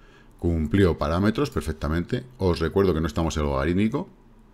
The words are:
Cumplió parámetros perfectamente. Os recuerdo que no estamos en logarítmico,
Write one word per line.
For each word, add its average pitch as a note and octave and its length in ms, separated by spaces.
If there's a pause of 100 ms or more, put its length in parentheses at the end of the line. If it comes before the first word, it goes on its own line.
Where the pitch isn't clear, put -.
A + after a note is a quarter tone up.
(400)
Cumplió E2 580
parámetros G2+ 520
perfectamente. D#2+ 760 (120)
Os F2 220
recuerdo F2 340
que D#2 80
no E2 60
estamos E2 300
en D#2 60
logarítmico, F2+ 680 (440)